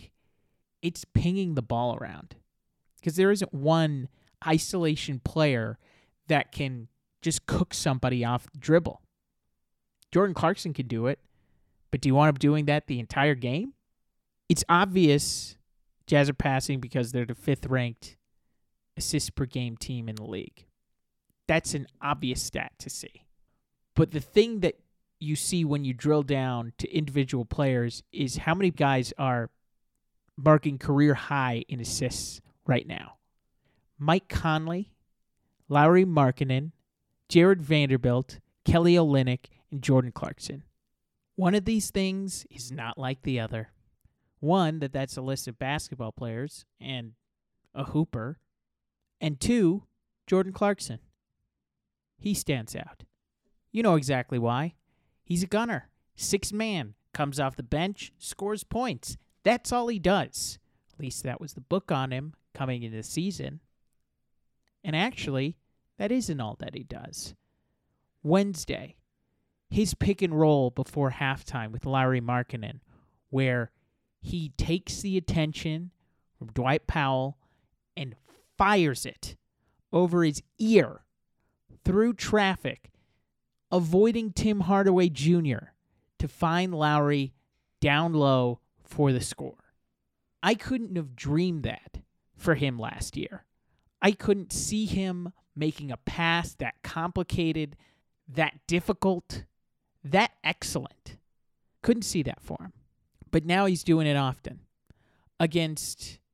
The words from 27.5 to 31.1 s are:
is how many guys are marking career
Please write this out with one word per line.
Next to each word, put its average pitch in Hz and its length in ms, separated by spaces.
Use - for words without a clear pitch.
is 135 240
how 160 180
many 185 160
guys 135 460
are 123 340
marking 147 400
career 143 380